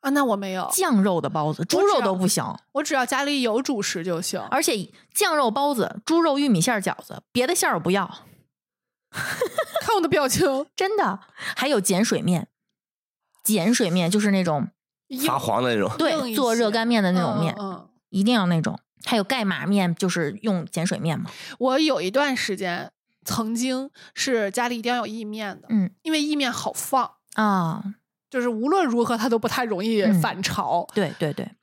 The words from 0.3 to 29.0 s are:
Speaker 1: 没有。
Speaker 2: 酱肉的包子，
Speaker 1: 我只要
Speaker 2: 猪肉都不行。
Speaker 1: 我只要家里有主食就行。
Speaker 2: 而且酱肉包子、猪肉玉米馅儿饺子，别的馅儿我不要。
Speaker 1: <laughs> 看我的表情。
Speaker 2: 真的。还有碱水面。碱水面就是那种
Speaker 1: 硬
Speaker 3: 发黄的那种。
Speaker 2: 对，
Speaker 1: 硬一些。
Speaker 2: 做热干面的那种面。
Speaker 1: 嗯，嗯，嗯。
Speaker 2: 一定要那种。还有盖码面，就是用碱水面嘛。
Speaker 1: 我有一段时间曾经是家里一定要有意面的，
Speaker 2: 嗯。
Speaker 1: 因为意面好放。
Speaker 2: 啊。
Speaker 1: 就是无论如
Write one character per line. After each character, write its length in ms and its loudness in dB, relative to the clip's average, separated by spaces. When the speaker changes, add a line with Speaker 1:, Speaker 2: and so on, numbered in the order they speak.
Speaker 1:
没 160 -6
有。 220 -4
Speaker 2:
酱 280 4
肉 200 4
的 80 -2
包 240 0
子， 80 -4
Speaker 1:
我 40 -2
只 120 0
要 40 4
Speaker 2:
猪 60 6
肉 140 4
都 120 2
不 140 0
行。 160 0
Speaker 1:
我 100 0
只 100 -4
要 120 2
家 180 -2
里 180 0
有 200 2
主 200 -2
食 220 -4
就 180 -2
行。 160 -4
Speaker 2:
而 100 2
且 300 -2
酱 240 0
肉 120 4
包 240 0
子、 320 -2
猪 140 4
肉 180 4
玉 120 2
米 100 4
馅 140 2
儿 80 0
饺 200 -2
子， 300 -16
别 160 0
的 80 2
馅 140 2
儿 60 2
我 40 0
不 120 -2
要。 140 2
Speaker 1:
<laughs> 1040 -6
看 160 0
我 60 2
的 80 0
表 180 2
情。 380 2
Speaker 2:
真 220 0
的。 240 0
还 140 -2
有 100 4
碱 240 2
水 180 0
面。 280 0
碱 280 2
水 160 2
面 220 2
就 80 2
是 120 2
那 120 2
种 240 -2
Speaker 1:
硬 180 -6
Speaker 3:
发 140 0
黄 240 0
的 100 2
那 60 2
种。 180 2
Speaker 2:
对， 140 2
Speaker 1:
硬 160 0
一 40 -4
些。 40 -4
Speaker 2:
做 180 2
热 160 2
干 160 0
面 160 4
的 120 2
那 80 2
种 180 0
面。 180 0
Speaker 1:
嗯， 140 -8
嗯， 0 -
嗯。 180 -16
Speaker 2:
一 160 2
定 80 4
要 140 2
那 140 2
种。 160 -4
还 100 -2
有 80 2
盖 220 -2
码 200 -4
面， 300 2
就 140 0
是 320 -2
用 240 -2
碱 200 -4
水 140 -2
面 180 -2
嘛。 140 -8
Speaker 1:
我 220 2
有 220 2
一 100 -2
段 240 2
时 220 -4
间 340 -6
曾 320 -4
经 340 -2
是 380 0
家 160 -2
里 120 -4
一 20 -10
定 120 -2
要 60 0
有 80 -6
意 160 -10
面 380 -10
的， 80 -20
Speaker 2:
嗯。 200 2
Speaker 1:
因 100 -4
为 100 2
意 140 0
面 160 0
好 220 -6
放。 360 -2
Speaker 2:
啊。 460 0
Speaker 1:
就 120 -2
是 80 0
无 180 -2
论 200 4
如 180 2